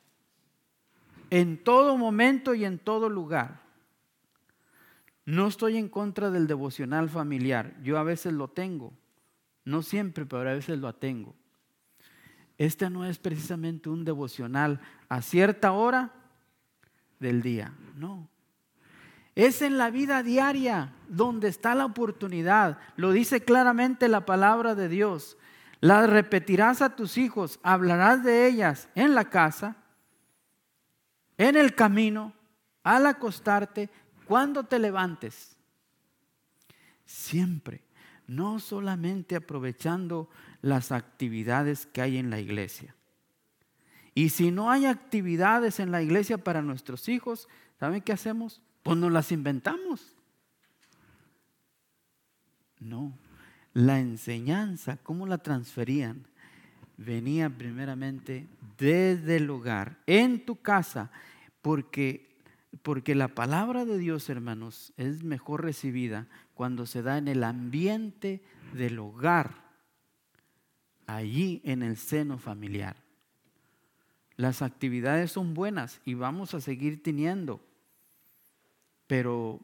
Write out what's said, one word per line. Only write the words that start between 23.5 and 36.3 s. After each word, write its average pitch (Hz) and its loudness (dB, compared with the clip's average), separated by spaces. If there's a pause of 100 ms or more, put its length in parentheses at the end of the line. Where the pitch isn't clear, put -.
la 214 4
palabra 214 4
de 190 0
Dios. 180 -2 (440)
"Las 208 8
repetirás 208 4
a 262 2
tus 220 -6
hijos, 226 -2
hablarás 185 6
de 240 6
ellas 208 2
en 277 6
la 226 2
casa, 180 2 (1600)
en 269 6
el 277 6
camino, 214 4 (500)
al 254 6
acostarte, 208 -2 (360)
cuando 269 2
te 247 0
levantes." 185 -4 (1500)